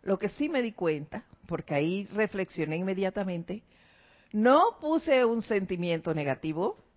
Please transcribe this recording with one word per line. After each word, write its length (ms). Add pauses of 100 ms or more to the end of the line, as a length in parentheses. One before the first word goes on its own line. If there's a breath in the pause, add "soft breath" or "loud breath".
Lo 140
que 120
sí 200
me 120
di 100
cuenta, 520 (240)
porque 280
ahí 380
reflexioné 640
inmediatamente, 880 (680 soft breath)
no 480
puse 460
un 160
sentimiento 720
negativo 640 (200)